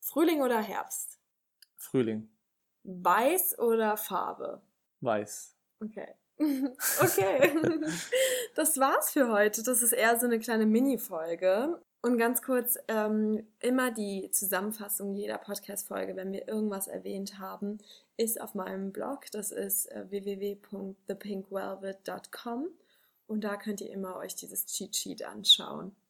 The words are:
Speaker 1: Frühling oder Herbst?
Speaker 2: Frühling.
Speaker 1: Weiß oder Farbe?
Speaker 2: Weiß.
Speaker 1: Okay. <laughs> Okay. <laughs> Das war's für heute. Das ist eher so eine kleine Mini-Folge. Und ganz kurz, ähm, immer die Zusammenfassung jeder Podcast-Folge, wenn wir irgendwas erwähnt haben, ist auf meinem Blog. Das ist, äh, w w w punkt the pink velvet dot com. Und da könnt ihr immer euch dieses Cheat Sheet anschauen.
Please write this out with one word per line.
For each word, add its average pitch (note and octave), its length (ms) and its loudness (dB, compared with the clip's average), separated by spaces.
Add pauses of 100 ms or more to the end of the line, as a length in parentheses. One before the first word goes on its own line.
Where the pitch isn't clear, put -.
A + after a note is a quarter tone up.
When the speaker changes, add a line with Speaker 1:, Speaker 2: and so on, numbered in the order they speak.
Speaker 1:
Frühling D#4+ 420 2
oder A#3+ 180 4
Herbst? - 580 -6 (580)
Speaker 2:
Frühling. A2 520 0 (540)
Speaker 1:
Weiß G3 760 2
oder A3+ 380 2
Farbe? - 640 -6 (380)
Speaker 2:
Weiß. G#2+ 540 -2 (280)
Speaker 1:
Okay. G#3+ 320 -10 (240)
<laughs> C#4 320 2 (320)
Okay. F4 520 6
<laughs> D#4 300 2 (720)
Das D4+ 240 2
war's D4 320 4
für B3+ 200 4
heute. G#3+ 320 4
Das B3 200 2
ist A#3+ 100 4
eher A3+ 260 6
so B3 80 2
eine A#3 120 4
kleine A3 280 2
Mini-Folge. G#3+ 1120 2 (220)
Und B3 160 4
ganz A#3+ 240 4
kurz, B3 340 0 (120)
ähm, G#3+ 580 2 (140)
immer B3+ 300 2
die G3+ 400 -4
Zusammenfassung G3+ 840 -2
jeder G#3 240 -4
Podcast-Folge, G3 800 -6
wenn F#3+ 160 -6
wir - 160 -8
irgendwas G#3+ 400 -2
erwähnt G3 500 -8
haben, G3 400 -6 (380)
ist A3+ 240 0
auf G#3+ 140 -12
meinem F#3+ 380 -4
Blog. A3 400 -8
Das G#3+ 200 -6
ist, G3 400 -4
äh, G3+ 180 -12
w G3 140 -6
w G3 160 -6
w G3+ 160 -4
punkt G3 420 -12 (100)
the G3 60 -4
pink G3 360 -8
velvet F#3+ 480 -8 (100)
dot F#3+ 240 -10
com. A#3+ 360 -8 (580)
Und G#3+ 180 -4
da G3+ 120 -4
könnt G3+ 260 -6
ihr - 100 -10
immer F#3+ 240 -6
euch F#3+ 180 -8
dieses - 320 -8
Cheat - 300 -8
Sheet - 280 -6
anschauen. F3+ 680 0 (160)